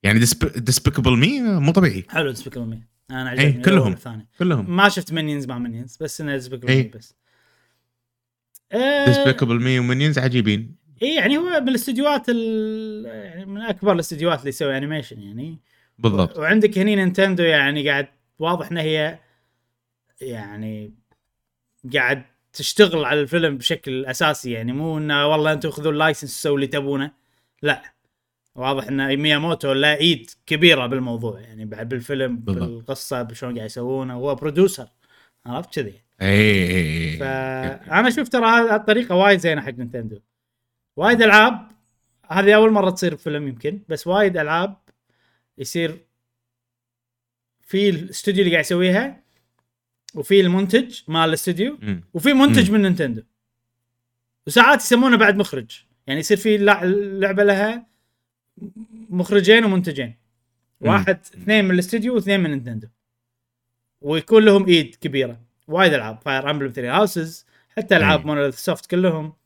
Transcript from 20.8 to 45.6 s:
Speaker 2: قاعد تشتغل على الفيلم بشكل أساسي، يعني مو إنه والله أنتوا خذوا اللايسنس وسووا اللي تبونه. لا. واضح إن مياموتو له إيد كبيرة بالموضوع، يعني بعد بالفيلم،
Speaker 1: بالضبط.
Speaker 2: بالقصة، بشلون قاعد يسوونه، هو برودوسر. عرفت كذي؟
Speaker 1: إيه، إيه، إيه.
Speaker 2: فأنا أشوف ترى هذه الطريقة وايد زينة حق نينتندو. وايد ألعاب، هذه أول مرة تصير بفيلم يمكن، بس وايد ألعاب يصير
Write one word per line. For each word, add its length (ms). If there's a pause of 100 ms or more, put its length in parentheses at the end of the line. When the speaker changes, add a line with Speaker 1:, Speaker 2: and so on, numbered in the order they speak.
Speaker 2:
قاعد 300 (280)
تشتغل 520
على 160
الفيلم 380
بشكل 480
أساسي، 460
يعني 200
مو 260
إنه 280
والله 260
أنتوا 180
خذوا 220
اللايسنس 460
وسووا 180
اللي 100
تبونه. 440 (520)
لا. 200 (720)
واضح 340
إن 280
مياموتو 560
له 220
إيد 360 (160)
كبيرة 400
بالموضوع، 540
يعني 240
بعد 240
بالفيلم، 480
Speaker 1:
بالضبط. 320
Speaker 2:
بالقصة، 540
بشلون 320
قاعد 120
يسوونه، 480
هو 200
برودوسر. 540 (580)
عرفت 280
كذي؟ 200 (260)
Speaker 1:
إيه، 500
إيه، 400
إيه. 80
Speaker 2:
فأنا 880
أشوف 200
ترى 180
هذه 300
الطريقة 380
وايد 260
زينة 200
حق 80
نينتندو. 500 (800)
وايد 260
ألعاب، 460 (600)
هذه 240
أول 160
مرة 200
تصير 240
بفيلم 340
يمكن، 400
بس 180
وايد 300
ألعاب 400 (840)
يصير 480 (1500)